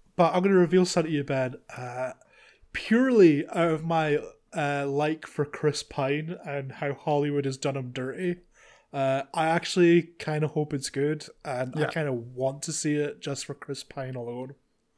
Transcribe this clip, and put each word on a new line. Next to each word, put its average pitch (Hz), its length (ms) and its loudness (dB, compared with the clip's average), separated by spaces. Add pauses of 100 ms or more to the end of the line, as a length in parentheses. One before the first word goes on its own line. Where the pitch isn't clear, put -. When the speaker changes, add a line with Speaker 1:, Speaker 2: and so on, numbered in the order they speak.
(160)
Speaker 1:
but 165 200 4
I'm 185 80 2
gonna 196 120 4
reveal 180 300 6
something 165 260 0
to 151 60 0
you, 143 60 -2
Ben. 131 320 -2 (200)
Uh, 127 360 -8 (640)
purely 214 760 6
out 170 240 2
of 160 140 -2
my, 156 340 2 (340)
uh, 143 340 -2
like 151 380 -2
for - 200 -4
Chris - 380 -2
Pine 151 520 -4 (100)
and 139 280 -8
how 143 220 -4
Hollywood 143 500 0
has 135 100 -4
done 135 220 -4
him 127 140 -8
dirty, 156 500 -6 (500)
uh, 135 300 0 (120)
I 160 140 0
actually 170 540 4 (180)
kinda 151 300 -2
hope 151 240 -4
it's 135 160 -6
good, 147 360 -2 (200)
and 127 320 -6
I 151 40 0
Speaker 2:
Yeah. 135 100 0
Speaker 1:
kinda 151 200 -2
want 127 520 -6
to 160 100 -8
see 147 220 -2
it 147 260 -4
just 139 240 -8
for 143 80 -12
Chris - 320 -12
Pine 131 300 -10
alone. 123 400 -10 (420)